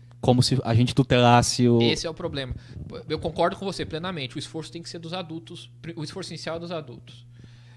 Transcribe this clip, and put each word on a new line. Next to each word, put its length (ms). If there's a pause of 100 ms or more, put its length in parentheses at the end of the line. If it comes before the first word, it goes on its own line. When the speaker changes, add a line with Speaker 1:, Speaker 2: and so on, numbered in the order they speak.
(200)
Speaker 1:
Como 220
se 220
a 100
gente 200
tutelasse 760
o 140
Speaker 2:
Esse 240
é 40
o 40
problema. 400 (540)
Eu 100
concordo 380
com 100
você 180
plenamente. 520
O 20
esforço 340
tem 100
que 60
ser 100
dos 140
adultos. 580 (260)
O 60
esforço 280
inicial 260
é 20
dos 140
adultos. 540 (500)